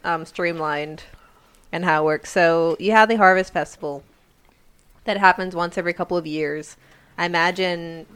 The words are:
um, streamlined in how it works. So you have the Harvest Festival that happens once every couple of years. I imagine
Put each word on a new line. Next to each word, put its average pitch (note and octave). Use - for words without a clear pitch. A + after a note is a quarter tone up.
um, E3
streamlined D#3
in E3+
how D#3
it D#3
works. D3+
So E3
you G3+
have A3
the A3+
Harvest F#3
Festival D3
that G3+
happens F#3
once E3+
every E3+
couple F3+
of D#3+
years. D3+
I E3+
imagine E3+